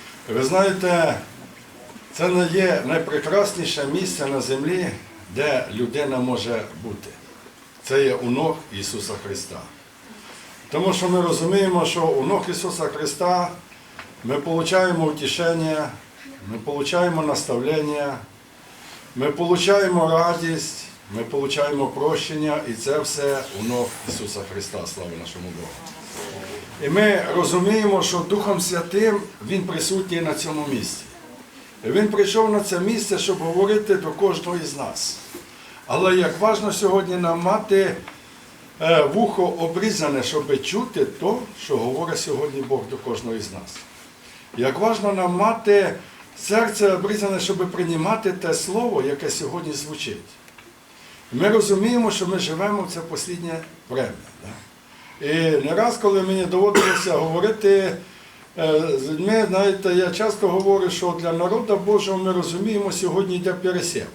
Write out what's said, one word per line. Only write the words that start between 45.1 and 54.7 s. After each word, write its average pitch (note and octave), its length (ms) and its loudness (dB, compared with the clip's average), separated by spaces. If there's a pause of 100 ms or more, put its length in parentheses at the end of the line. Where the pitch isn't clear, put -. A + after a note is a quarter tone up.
нам F3+ 200 0
мати G3+ 640 4 (440)
серце G#3 540 2
обрізане, G3 480 0
щоб F3+ 300 -2
приймати E3+ 640 0
те E3+ 220 -2
слово, G3+ 480 0
яке C#3 280 -4
сьогодні D3+ 420 -6
звучить. C#3 440 -8 (1160)
Ми D3+ 160 2
розуміємо, G#3+ 640 4
що F#3+ 160 -2
ми F#3 120 0
живемо F#3+ 440 -2
в F3 100 -8
це E3+ 80 -8 (100)
останнє E3 500 -8 (280)
время, B2+ 200 -2 (340)
да? - 840 -16